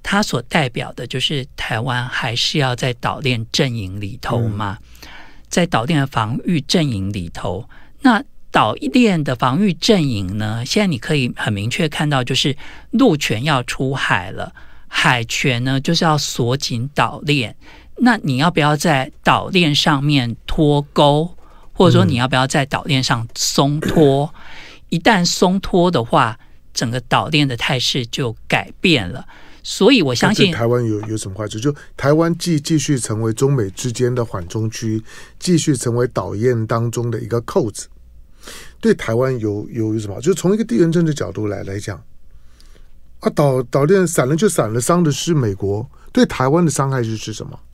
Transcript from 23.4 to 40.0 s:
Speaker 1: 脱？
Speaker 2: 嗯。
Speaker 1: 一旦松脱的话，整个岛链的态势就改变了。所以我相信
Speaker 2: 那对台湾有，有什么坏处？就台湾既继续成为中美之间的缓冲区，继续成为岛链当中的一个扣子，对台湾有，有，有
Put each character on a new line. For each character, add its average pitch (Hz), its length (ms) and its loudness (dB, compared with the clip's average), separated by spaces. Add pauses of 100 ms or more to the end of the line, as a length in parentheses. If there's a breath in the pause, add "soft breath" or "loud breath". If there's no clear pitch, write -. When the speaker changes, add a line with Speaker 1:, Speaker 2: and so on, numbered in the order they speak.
Speaker 1:
脱？ 143 560 4
Speaker 2:
嗯。 - 60 -18 (480 loud breath)
Speaker 1:
一 165 100 -2
旦 185 260 4
松 185 360 2
脱 175 300 2
的 123 120 0
话， 120 340 2 (380 soft breath)
整 - 160 -2
个 127 120 -4
岛 123 260 0
链 147 180 4
的 123 100 -4
态 135 220 -2
势 123 280 -2
就 120 280 -4 (140)
改 120 220 -2 (100)
变 127 280 2
了。 - 160 -10 (380 loud breath)
所 208 300 4
以 233 100 6
我 131 120 0
相 190 200 2
信 208 120 4
Speaker 2:
那 175 60 0
对 - 60 -4
台 117 80 0
湾 123 180 2
有， 107 180 -2
有 110 140 -6
什 104 140 -6
么 95 60 -10
坏 107 100 -6
处？ 107 120 -8
就 110 140 -2 (240 loud breath)
台 143 180 2
湾 165 220 2
既 170 220 0
继 156 200 0
续 143 200 0
成 110 220 -4
为 113 120 0
中 139 200 2
美 107 180 0
之 120 220 -6
间 123 200 0
的 120 120 -2
缓 92 240 -8
冲 110 220 -4
区， 110 300 -4 (380 loud breath)
继 180 180 2
续 156 200 2
成 117 180 -2
为 123 140 2
岛 95 240 -4
链 113 340 0
当 117 240 0
中 120 200 -4
的 113 100 -4
一 117 60 -10
个 117 160 -2
扣 127 280 -2
子， - 160 -12 (960 loud breath)
对 220 140 4
台 - 200 -4
湾 131 240 0
有， 107 320 -4
有， 110 240 -2
有 113 60 -2